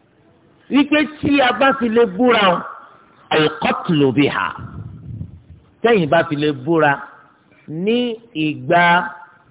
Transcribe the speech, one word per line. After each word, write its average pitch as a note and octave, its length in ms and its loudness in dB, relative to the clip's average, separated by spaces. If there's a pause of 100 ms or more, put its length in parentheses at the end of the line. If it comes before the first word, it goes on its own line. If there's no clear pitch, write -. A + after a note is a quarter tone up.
(680)
wípé C#4+ 300 2 (140)
tí D4 220 -4
a C4 160 2
bá C4+ 220 2
fi A#3+ 160 -4
lè A#3 160 4
búra A3+ 400 2
o, F3 120 2 (760)
al-qatlu D3+ 800 0
biha. A2+ 360 0 (1300)
Tẹ́yìn G#3+ 300 2
bá E3 140 4
fi D3+ 120 -6
lè D3 160 -2
búra D3 400 2 (760)
ní F#3 300 -2 (360)
ìgbà D#3 500 0 (680)